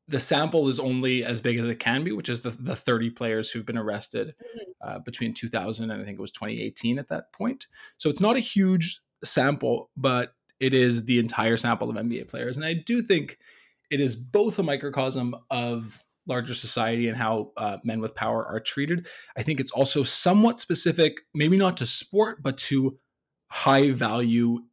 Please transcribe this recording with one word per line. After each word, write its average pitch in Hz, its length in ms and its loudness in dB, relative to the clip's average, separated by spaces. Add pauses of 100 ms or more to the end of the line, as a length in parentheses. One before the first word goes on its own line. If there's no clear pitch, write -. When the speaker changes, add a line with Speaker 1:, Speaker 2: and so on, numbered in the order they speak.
Speaker 1:
the 143 100 -2
sample 151 500 2
is 131 120 0
only 127 440 0
as 120 160 -4
big 120 180 0
as 117 80 0
it 117 120 -2
can 131 260 0
be, 190 80 -4
which 202 160 -6
is 120 120 -4
the, 120 100 -8
the 127 240 -6
thirty 117 360 0
players 113 400 -2
who've 113 160 -8
been 120 120 -4
arrested, 107 640 -6
Speaker 2:
Mm-hmm. 440 480 -16
Speaker 1:
uh, 101 120 -10
between 117 340 -6
two 117 140 -8
thousand 110 420 -4
and 104 100 -8
I 98 40 -10
think 101 140 -12
it 98 40 -12
was 101 100 -12
twenty 110 300 -8
eighteen 117 360 -2
at 143 100 -10
that 165 240 -10
point. 247 340 -6 (320)
So 160 120 0
it's 143 100 0
not 220 160 4
a 254 40 2
huge 185 600 2 (220)
sample, 120 760 0
but 131 360 0 (260)
it 131 160 2
is 120 300 4
the 123 140 4
entire 113 380 2
sample 117 340 0
of 113 60 -6
N 113 120 -2
B 113 120 -2
A - 40 -10
players. 127 320 -8
And 151 80 -6
I 165 100 -2
do 233 280 -2
think 151 360 0 (520)
it 143 100 0
is 123 160 0
both 208 420 0
a 190 40 2
microcosm 135 720 -2 (160)
of 120 520 -4 (240)
larger 123 280 -4
society 117 540 -2
and 113 80 -2
how, 110 400 -2
uh, 101 280 -4
men 110 160 -4
with 110 140 -6
power 113 320 -2
are 113 140 -6
treated. 165 460 -4 (300)
I 117 60 -4
think 139 180 -2
it's 131 120 -6
also 139 320 2
somewhat 214 560 4
specific, 160 600 2 (140)
maybe 156 240 4
not 185 200 4
to 120 80 -2
sport, 214 560 0
but 135 160 -2
to 135 400 0 (520)
high 135 400 4
value 120 680 2 (120)